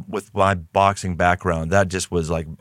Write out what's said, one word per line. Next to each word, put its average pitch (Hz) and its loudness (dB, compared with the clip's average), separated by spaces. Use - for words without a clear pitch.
with - -8
my 98 2
boxing 98 0
background, 87 0
that 98 4
just 90 -6
was, 85 -2
like, 82 -4